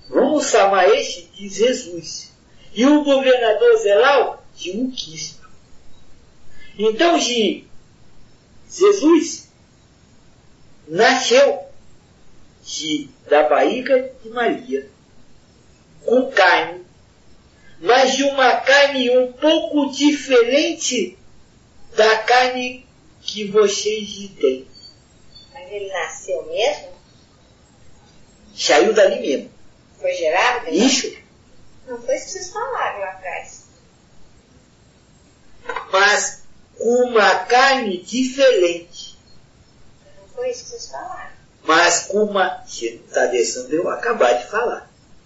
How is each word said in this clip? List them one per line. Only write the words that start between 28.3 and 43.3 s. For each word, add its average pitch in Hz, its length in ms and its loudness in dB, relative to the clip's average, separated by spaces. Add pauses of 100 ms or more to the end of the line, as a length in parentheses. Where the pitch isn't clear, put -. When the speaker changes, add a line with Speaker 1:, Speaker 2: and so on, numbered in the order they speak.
Speaker 1:
Saiu 220 380 2
dali 202 260 4
mesmo. 147 320 -6 (480)
Speaker 2:
Foi 180 140 -4
gerado? 185 560 -2
Speaker 1:
Isso. - 520 0 (640)
Speaker 2:
Não 247 140 -12
foi 277 140 -4
isso - 100 -8
que - 60 -14
vocês 370 200 -14
falaram 381 480 -8
lá 190 120 -10
atrás. - 540 -16 (2250)
Speaker 1:
Mas 196 520 0 (340)
com 247 320 0
uma 196 300 2
carne 240 580 2
diferente. 240 1200 0 (1040)
Speaker 2:
Não 587 100 -20
foi 494 220 -8
isso - 120 -12
que - 60 -20
vocês 466 200 -16
falaram. - 440 -14 (300)
Speaker 1:
Mas 170 420 2
com 208 180 -2
uma, 190 420 -2
você 117 360 -10
não - 120 -16
tá 127 120 0
deixando 123 480 -2